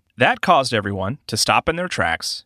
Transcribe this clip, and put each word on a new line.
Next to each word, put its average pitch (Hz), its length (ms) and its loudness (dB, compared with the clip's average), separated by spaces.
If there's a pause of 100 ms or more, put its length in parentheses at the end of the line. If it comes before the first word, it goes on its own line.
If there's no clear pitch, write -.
(180)
That 202 240 2
caused 139 320 2
everyone 101 420 -2 (120)
to 107 100 -4
stop 113 320 2
in 165 60 -4
their 180 120 -6
tracks - 580 -4